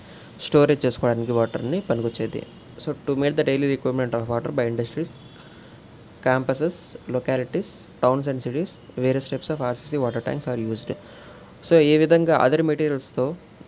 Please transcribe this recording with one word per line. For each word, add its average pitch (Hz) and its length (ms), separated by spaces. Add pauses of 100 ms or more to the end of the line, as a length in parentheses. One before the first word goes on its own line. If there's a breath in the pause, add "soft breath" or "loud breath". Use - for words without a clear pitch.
(460 loud breath)
storage 143 400
చేసుకోవడానికి 120 520
వాటర్ని 117 500
పనికొచ్చేది. 117 540 (400)
So 147 120 (140)
to 139 140
meet 147 180
the 147 100
daily 139 240
requirement 127 440
of 113 140
water 120 260
by 123 140
industries, 120 380 (1160 loud breath)
campuses, 131 500 (400)
localities, 131 520 (360)
towns 135 280
and 127 140
cities, 143 260 (340)
various 131 280
types 127 200
of 151 60 (100)
ఆర్సీసీ 123 260 (100)
water 120 220
tanks 139 240
are 117 80 (120)
used. 110 200 (760 loud breath)
So 170 60 (180)
ఏ 156 120
విధంగా 160 420
other 151 240
మెటీరియల్స్తో 147 680 (320)